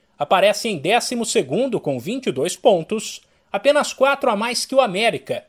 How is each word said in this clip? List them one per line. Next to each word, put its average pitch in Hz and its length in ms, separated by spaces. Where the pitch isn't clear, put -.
Aparece 196 500
em 196 80
décimo 220 480
segundo 196 540
com 135 200
vinte 220 280
e 196 40
dois 143 240
pontos, 208 680
apenas 269 400
quatro 277 380
a 220 60
mais 226 280
que - 120
o 269 60
América, 190 680